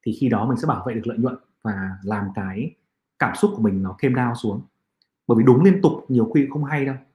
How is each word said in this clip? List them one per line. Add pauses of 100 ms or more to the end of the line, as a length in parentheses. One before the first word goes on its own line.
thì
khi
đó
mình
sẽ
bảo
vệ
được
lợi
nhuận (260)
và (140)
làm
cái (480)
cảm
xúc
của
mình
nó
came
down
xuống. (680)
Bởi
vì
đúng
liên
tục
nhiều
khi
không
hay
đâu. (200)